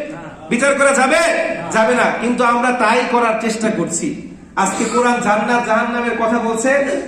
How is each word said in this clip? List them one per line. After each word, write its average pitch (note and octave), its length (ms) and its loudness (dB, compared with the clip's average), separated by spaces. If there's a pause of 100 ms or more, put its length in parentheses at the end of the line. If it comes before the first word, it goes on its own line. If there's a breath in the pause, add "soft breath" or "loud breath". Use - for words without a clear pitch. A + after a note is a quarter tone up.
(500)
বিচার C#4 260 2
করা C#4 180 4
যাবে? C4 240 2 (540)
যাবে A3 240 2
না। A3+ 80 2 (180)
কিন্তু A#3+ 220 0
আমরা A#3+ 280 2
তাই A#3+ 400 2
করার A#3 300 2
চেষ্টা A3 280 -2
করছি। - 600 -4 (260)
আজকে F#3+ 300 0
কোরআন A#3 380 2
জান্নাত A#3 420 0
জাহান্নামের A#3 540 0
কথা A#3 200 0
বলছে, C4 680 0